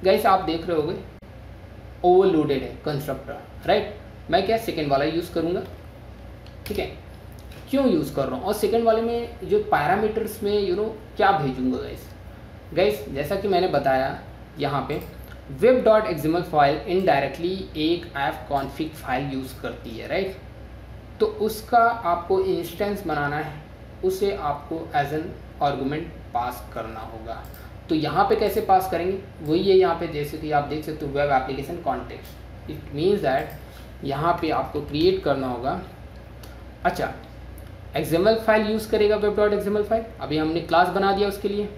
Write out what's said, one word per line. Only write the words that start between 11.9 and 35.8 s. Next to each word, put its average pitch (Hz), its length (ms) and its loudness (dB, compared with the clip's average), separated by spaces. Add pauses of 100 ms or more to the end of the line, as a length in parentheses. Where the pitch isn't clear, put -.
Guys, 208 340 4
जैसा 147 260 -2
कि 196 120 -2
मैंने 180 200 4
बताया 139 520 2 (400)
यहाँ 135 300 0
पे 120 120 -4 (600)
web 240 240 8
dot 214 280 6
X 147 120 -4
M 156 120 2
L 175 140 0
file 147 280 6 (140)
indirectly 165 600 2 (220)
एक 165 400 0
app 151 320 -2
config 139 460 -2
file 135 380 -4
use 131 280 -8
करती 120 360 -8
है, 110 100 -10
right? 185 280 -2 (840)
तो 214 60 6
उसका 214 540 2
आपको 190 640 2
instance 190 640 -2
बनाना 147 300 0
है, 151 240 -8 (420)
उसे 190 320 0
आपको 151 600 -4
as 147 240 2
an 170 100 -6 (380)
argument 143 440 -2 (220)
pass 120 300 -2 (100)
करना 113 400 -8
होगा। 113 300 -10 (460)
तो 170 60 2
यहाँ 151 340 4
पे 220 60 6
कैसे 208 260 2
pass 190 300 6
करेंगे, 180 260 0 (240)
वही 170 280 2
है 190 80 8
यहाँ 175 220 6
पे, 170 140 -4
जैसे 147 240 -4
कि 151 140 -4
आप 147 180 4
देख 151 160 -4
सकते 151 200 -6
हो 139 60 -4
web 143 200 2
application 131 500 0
context, - 880 -8
it - 240 -10
means 180 280 2
that - 840 -4
यहाँ 147 360 0
पे 160 100 0
आपको 139 300 -2
create 165 420 2
करना 135 240 0
होगा। 127 320 -2 (1080)